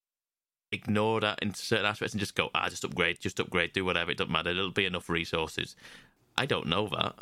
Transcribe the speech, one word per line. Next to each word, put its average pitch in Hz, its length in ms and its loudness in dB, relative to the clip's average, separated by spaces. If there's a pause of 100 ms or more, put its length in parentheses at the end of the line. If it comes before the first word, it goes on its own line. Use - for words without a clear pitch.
(720)
ignored 107 500 2
that 107 180 0
in 95 140 -2
certain 104 320 0
aspects - 260 0
and 104 80 -4
just 98 140 -2
go, - 200 2
"Ah, - 140 2
just 87 160 -4
upgrade, 87 360 0
just - 200 -4
upgrade, 87 320 0
do 95 120 0
whatever, 87 260 2
it - 80 -2
doesn't 82 140 0
matter, 80 200 2
there'll 92 200 -2
be 101 120 2
enough 90 240 -4
resources." 85 680 -2 (600)
I - 80 2
don't 113 220 0
know 98 220 2
that. - 340 -2